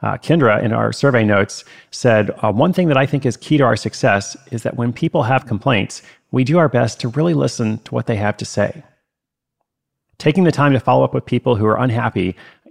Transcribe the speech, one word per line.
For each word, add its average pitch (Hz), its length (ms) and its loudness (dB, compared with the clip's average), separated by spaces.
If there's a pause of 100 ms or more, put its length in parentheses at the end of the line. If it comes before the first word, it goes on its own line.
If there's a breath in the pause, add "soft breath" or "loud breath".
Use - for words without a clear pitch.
Uh, 107 140 -4
Kendra, 127 460 2
in 110 100 0
our 113 200 0
survey 123 320 2
notes, 104 400 0 (260 loud breath)
said, 107 400 2 (100)
uh, 110 120 0
"One 151 200 2
thing 180 140 0
that 147 100 2
I 139 100 2
think 139 200 -4
is 117 100 -2
key - 220 0
to 139 60 4
our 117 100 4
success 107 640 -2 (160)
is 117 100 -8
that - 140 -6
when 120 160 -4
people 165 320 -2
have 127 220 0
complaints, 104 540 -2 (300 loud breath)
we 127 140 0
do 151 140 0
our 156 100 4
best 120 320 -2
to 123 80 -6
really 156 260 -2
listen 120 440 -2
to - 140 -14
what 120 140 -4
they 117 80 -2
have 104 220 -2
to - 80 -10
say. - 400 -4 (1300)
Taking 170 260 2
the 165 80 4
time 143 220 2
to 127 40 2
follow 131 240 2
up 131 100 0
with 131 140 -4
people 123 300 0
who 107 100 0
are 107 100 2
unhappy 113 600 -2 (340 loud breath)